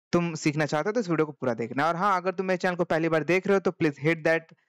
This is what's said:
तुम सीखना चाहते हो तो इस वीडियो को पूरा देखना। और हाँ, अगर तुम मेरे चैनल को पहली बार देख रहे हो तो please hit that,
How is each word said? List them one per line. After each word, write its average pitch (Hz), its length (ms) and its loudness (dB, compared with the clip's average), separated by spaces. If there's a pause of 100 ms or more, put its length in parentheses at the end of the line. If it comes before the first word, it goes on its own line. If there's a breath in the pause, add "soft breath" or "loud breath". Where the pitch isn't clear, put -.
(120)
तुम 170 220 0
सीखना 156 320 0
चाहते 151 220 -2
हो - 40 0
तो 247 80 -2
इस 180 80 -4
वीडियो 156 180 2
को 151 60 -8
पूरा 123 220 -2
देखना। 117 340 -2
और 170 80 0
हाँ, 196 200 2
अगर 180 140 -2
तुम 190 160 -4
मेरे 185 120 0
चैनल 180 180 0
को 175 80 0
पहली 165 240 0
बार 160 160 2
देख 180 220 2
रहे 196 100 4
हो 196 40 2
तो 185 120 -2
please 147 320 -2
hit 160 200 0
that, 165 300 0 (140)